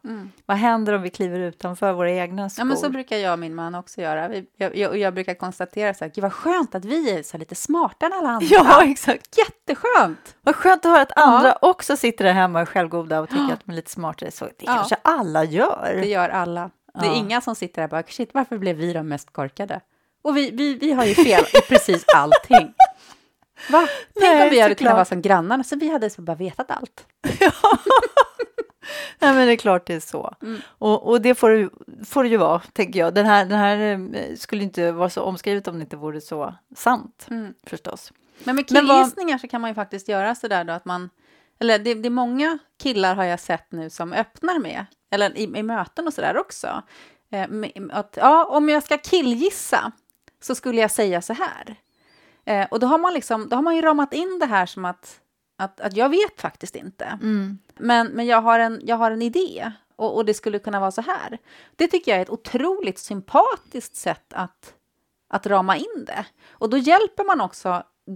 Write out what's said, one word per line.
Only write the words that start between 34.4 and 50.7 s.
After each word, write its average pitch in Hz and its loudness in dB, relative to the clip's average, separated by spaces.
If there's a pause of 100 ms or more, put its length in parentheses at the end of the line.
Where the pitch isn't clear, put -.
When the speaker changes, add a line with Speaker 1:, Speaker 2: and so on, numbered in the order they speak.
Speaker 2:
inte 175 -2
vara 175 -2
så - -6
omskrivet 196 -6
om 170 -8
det 160 -10
inte 156 -14
vore 151 -10
så 151 -10 (220)
sant, - -4
Speaker 1:
Mm. 220 -12 (120)
Speaker 2:
förstås. - -16 (320)
Speaker 1:
Men 262 -4
med 269 -4
Speaker 2:
Men 277 6
vad 277 6
Speaker 1:
killgissningar 302 2
så 247 -14
kan 240 -8
man 226 -6
ju 214 -10
faktiskt 196 -8
göra 202 -2
sådär 202 -4
då 170 -8
att 175 -10
man, 180 -10 (480)
eller 226 2
det, 226 -2
det 220 -6
är - -2
många 254 -2 (200)
killar 196 0
har 190 -2
jag 175 -4
sett - -6
nu 160 -12
som 170 -10
öppnar 320 -4
med, 196 -8 (240)
eller 202 -2
i, 208 -4
i 214 -6
möten 226 -6
och 302 -6
sådär - -4
också. - -8 (480)
Eh, 190 -6
med, 202 -12
att, 202 -10
ja, 311 6
om 302 2
jag 294 2
ska 294 -2
killgissa 269 -2 (480)
så - -6
skulle 240 -2